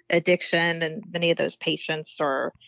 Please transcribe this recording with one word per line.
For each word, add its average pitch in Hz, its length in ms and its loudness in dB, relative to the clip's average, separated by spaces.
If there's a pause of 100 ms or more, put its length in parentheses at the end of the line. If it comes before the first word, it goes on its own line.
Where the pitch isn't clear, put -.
(100)
addiction, 170 720 2
and 160 300 -4
many 170 180 2
of 165 80 2
those 147 180 -2
patients 156 640 -4
are 135 320 0 (160)